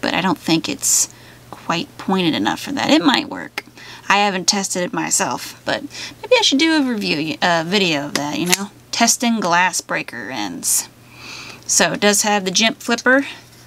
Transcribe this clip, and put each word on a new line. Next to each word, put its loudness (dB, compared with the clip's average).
But 0
I 0
don't 0
think 0
it's 0
quite -8
pointed 2
enough -2
for -8
that. -2
It 4
might 2
work. -12
I 4
haven't 0
tested -2
it -4
myself, -4
but -2
maybe 4
I 4
should 4
do 4
a 4
review, -2
a 2
video 2
of -10
that, -4
you -2
know? 0
Testing 2
glass 2
breaker -8
ends. -4
So 2
it -6
does 4
have 0
the -2
jimp 2
flipper 2